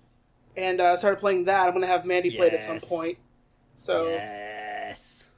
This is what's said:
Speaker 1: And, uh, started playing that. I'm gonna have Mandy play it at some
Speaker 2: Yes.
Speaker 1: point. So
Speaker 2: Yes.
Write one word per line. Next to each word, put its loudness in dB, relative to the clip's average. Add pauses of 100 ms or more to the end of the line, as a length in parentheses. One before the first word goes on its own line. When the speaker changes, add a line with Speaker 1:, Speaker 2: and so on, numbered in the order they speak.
(560)
Speaker 1:
And, 0
uh, 6
started 2
playing 2
that. 4
I'm 2
gonna 0
have 2
Mandy 0
play 6
it 4
at -4
some -6
Speaker 2:
Yes. -8
Speaker 1:
point. -4 (580)
So -2
Speaker 2:
Yes. -10